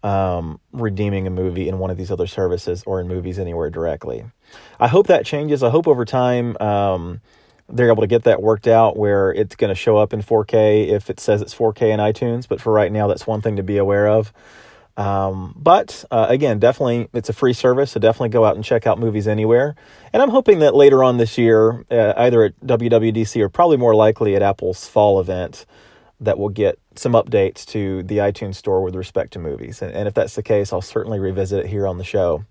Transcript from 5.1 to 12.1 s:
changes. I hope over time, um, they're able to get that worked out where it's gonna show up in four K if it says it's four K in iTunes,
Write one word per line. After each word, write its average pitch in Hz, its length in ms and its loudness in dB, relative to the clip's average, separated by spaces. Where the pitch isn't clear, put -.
changes. 147 380 -4
I 120 60 4
hope 160 180 2
over 123 180 2
time, 123 540 -2
um, 101 640 -2
they're 120 180 2
able 110 140 4
to 107 60 0
get 113 160 0
that 95 180 4
worked 110 260 0
out 113 300 4
where 101 340 0
it's 104 240 -4
gonna 101 200 -2
show 110 220 0
up 104 140 2
in 110 100 -6
four 110 220 0
K 107 460 2
if 101 200 -2
it - 100 -8
says 104 220 -2
it's - 120 -12
four 110 180 0
K 107 200 0
in 107 80 -2
iTunes, 117 480 -2